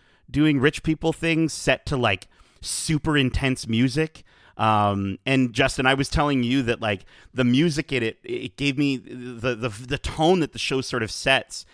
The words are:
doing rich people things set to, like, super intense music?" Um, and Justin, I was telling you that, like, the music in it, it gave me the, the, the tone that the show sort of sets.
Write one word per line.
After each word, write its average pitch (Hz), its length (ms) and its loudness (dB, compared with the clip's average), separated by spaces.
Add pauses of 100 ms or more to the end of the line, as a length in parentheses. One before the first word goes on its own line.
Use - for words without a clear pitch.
(300)
doing 143 280 4
rich 147 240 2
people 160 300 0
things 165 400 0
set - 340 0
to, 143 120 -2
like, 107 280 0 (360)
super 151 560 -2
intense 131 500 0
music?" 127 560 0 (340)
Um, 104 680 2
and 131 260 2
Justin, 131 320 0
I 131 80 6
was 135 160 0
telling 143 340 0
you 127 200 0
that, 117 180 -2
like, 104 240 -4 (300)
the 127 100 2
music 143 480 2
in 123 100 0
it, 110 220 -4
it 120 320 -8
gave 139 220 -2
me 139 180 0
the, 123 580 -6
the, 117 140 -4
the 123 300 -8
tone 170 420 2
that 147 140 -2
the - 40 -10
show 131 220 -2
sort 123 220 -4
of 104 80 -2
sets. - 640 -2